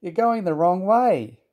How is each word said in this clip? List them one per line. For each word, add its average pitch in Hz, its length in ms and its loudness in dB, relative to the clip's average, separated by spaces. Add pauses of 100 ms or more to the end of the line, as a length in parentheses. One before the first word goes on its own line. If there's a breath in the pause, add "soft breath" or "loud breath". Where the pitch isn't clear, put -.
You're 175 120 -12
going 226 320 -2
the 165 80 -2
wrong 175 320 0
way. 208 540 0 (140)